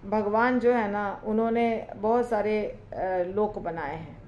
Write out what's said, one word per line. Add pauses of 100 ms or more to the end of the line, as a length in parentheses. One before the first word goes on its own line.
भगवान
जो
है
ना,
उन्होंने
बहुत
सारे, (140)
अ, (120)
लोक
बनाए
हैं (100)